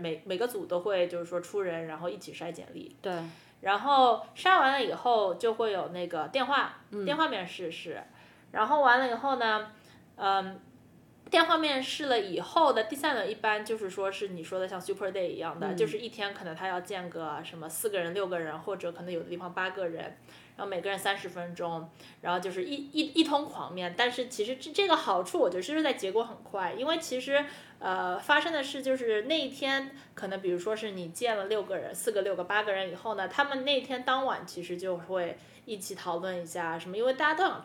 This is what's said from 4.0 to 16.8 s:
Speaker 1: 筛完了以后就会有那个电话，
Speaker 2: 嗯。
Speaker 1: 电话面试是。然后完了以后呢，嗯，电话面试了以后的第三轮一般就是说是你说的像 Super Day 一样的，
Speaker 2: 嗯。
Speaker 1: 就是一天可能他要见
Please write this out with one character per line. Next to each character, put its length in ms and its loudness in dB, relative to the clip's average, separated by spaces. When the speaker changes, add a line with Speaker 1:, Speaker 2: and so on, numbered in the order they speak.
Speaker 1:
筛 240 6
完 140 6
了 100 4
以 80 0
后 440 4
就 180 2
会 180 0
有 160 0
那 200 -4
个 200 -2
电 180 2
话， 360 2
Speaker 2:
嗯。 140 -4
Speaker 1:
电 100 2
话 140 2
面 180 -4
试 240 -6
是。 320 -10
然 160 2
后 140 6
完 180 10
了 100 4
以 40 0
后 240 0
呢， 340 0
嗯， 460 0
电 160 6
话 120 4
面 260 2
试 220 -4
了 120 4
以 220 0
后 320 6
的 140 2
第 100 -6
三 180 2
轮 160 0
一 60 -4
般 300 0
就 120 -2
是 120 -4
说 200 -2
是 200 -4
你 120 -8
说 160 -6
的 80 -2
像 140 -6
Super 280 -4
Day 200 -2
一 120 -6
样 200 -6
的， 140 -2
Speaker 2:
嗯。 20 -4
Speaker 1:
就 100 2
是 120 -2
一 100 -6
天 260 -4
可 120 -10
能 100 -8
他 140 -4
要 100 -2
见 300 -6